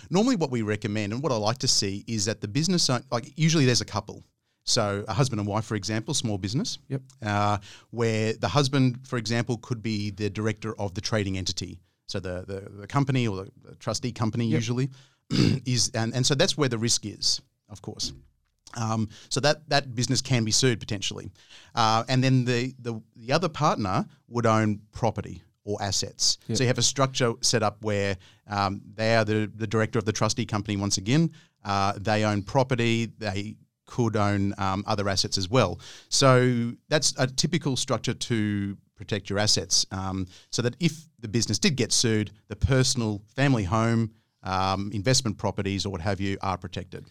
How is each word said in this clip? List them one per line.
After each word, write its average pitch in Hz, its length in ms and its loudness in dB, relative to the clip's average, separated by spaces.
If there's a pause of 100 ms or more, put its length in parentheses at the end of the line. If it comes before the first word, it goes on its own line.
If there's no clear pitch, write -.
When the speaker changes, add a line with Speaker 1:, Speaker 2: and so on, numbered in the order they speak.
Speaker 1:
normally 226 260 4
what 156 160 0
we 120 100 0
recommend 104 520 -2
and 131 100 -4
what 156 80 0
I 120 40 0
like 107 240 0
to 131 80 -2
see 98 380 0
is 110 200 -2
that 107 160 -2
the 104 60 -6
business 160 420 0
own-, 123 220 0
like, 120 260 -4
usually 156 280 4
there's 120 160 4
a 104 40 -4
couple. 95 380 -8 (420)
So 104 420 0
a 110 60 -4
husband 131 260 0
and 101 80 -2
wife, 104 180 0
for 113 100 -4
example, 107 380 -4
small 107 240 -2
business, 104 400 -4 (120)
Speaker 2:
Yep. 135 120 -6 (220)
Speaker 1:
uh, 104 340 2 (340)
where 110 420 0
the - 160 -2
husband, 135 580 2
for 127 100 -4
example, 117 400 -2
could 113 240 -6
be 104 300 -2
the 104 180 -2
director 107 500 -4
of 101 140 -4
the 104 80 -8
trading 98 360 0
entity. 92 420 -6 (260)
So - 140 -6
the, 90 260 -8
the, 98 240 -12 (120)
the 101 60 -16
company 131 400 2
or 95 100 -4
the, 98 140 -10 (120)
the - 140 -20
trustee - 340 -6
company 117 360 -2
Speaker 2:
Yep. 151 100 2
Speaker 1:
usually 123 320 -2 (200)
<clears throat> - 200 -18 (360)
is, 123 300 0
and, 113 180 -2
and 123 120 2
so 143 100 2
that's - 220 2
where 139 120 2
the 117 80 -2
risk 113 280 0
is, - 360 -2 (280)
of 104 120 -16
course. - 300 -8 (640)
Um, 110 320 0 (200)
so - 100 -2
that, 147 300 2
that 139 260 0
business 120 260 0
can 120 220 2
be 107 80 -2
sued 123 280 2
potentially. 98 520 -8 (420)
Uh, 113 340 4
and 127 160 2
then 131 220 4
the, 123 340 0
the, 117 220 -8 (140)
the 117 180 -8
other 170 160 0
partner 147 560 0 (220)
would 117 180 0
own 110 360 4 (100)
property 95 500 -4 (220)
or 101 180 -4
assets. - 640 -2
Speaker 2:
Yep. 110 120 -2
Speaker 1:
So - 60 2
you 117 40 4
have 127 100 0
a 120 60 0
structure 131 580 0
set 113 220 2
up 104 200 -2
where, 101 320 0 (320)
um, 101 340 0 (120)
they 110 220 2
are 110 100 4
the, 107 300 0
the 107 100 -6
director 110 320 0
of 104 80 0
the 110 60 0
trustee 110 340 0
company 104 320 -2
once 98 220 0
again. 147 320 2 (340)
Uh, 101 320 2
they 107 260 2
own 104 200 2
property, 117 640 2 (100)
they 104 380 -6 (320)
could 113 280 0
own, 101 440 2
um, 98 260 -2
other 101 240 0
assets 98 300 0
as 92 100 -4
well. 101 300 2 (300)
So 123 640 4 (160)
that's 151 280 0
a 135 80 2
typical 147 500 -2
structure 123 380 -2
to 104 640 -2 (180)
protect 101 360 -6
your 98 80 0
assets, 104 500 2
um, 95 380 -4 (240)
so - 100 -2
that 120 180 0
if - 280 -2 (100)
the 117 100 -12
business 110 300 0
did 180 180 2
get 117 160 0
sued, 107 380 2 (200)
the 110 60 -10
personal 120 680 0 (120)
family 131 280 2
home, 113 480 2 (320)
um, 95 500 0
investment 110 460 0
properties 98 480 -2
or - 20 -6
what 92 120 -6
have 95 200 -2
you 98 220 -2
are 95 140 -2
protected. - 540 -12